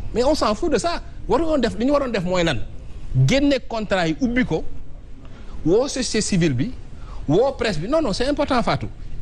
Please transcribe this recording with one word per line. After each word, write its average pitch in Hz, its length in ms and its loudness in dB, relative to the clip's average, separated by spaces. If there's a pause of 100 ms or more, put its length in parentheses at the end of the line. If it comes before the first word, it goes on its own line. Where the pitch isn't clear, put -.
(140)
Mais 220 100 2
on 294 100 4
s'en 240 200 2
fout 349 160 -2
de 277 80 2
ça. 339 220 -2 (260)
Waru 269 180 2
woon 311 140 2
def, 220 200 0
li 226 80 2
ñu 285 60 2
waroon 277 200 0
def 202 120 0
mooy 180 200 2
lan? 160 140 2 (680)
Génne 277 280 4 (140)
contrat 196 400 0
yi, 156 120 0
ubbi 247 240 2
ko, 165 180 -2 (1000)
woo 214 240 4
société 233 320 -2
civile 170 340 2
bi, 147 160 0 (580)
woo 233 240 4
presse 226 260 -2
bi. 175 100 -2
Non, 320 140 4
non, 247 100 0
c'est 240 160 0
important, 285 340 2
Fatou. 143 260 0 (340)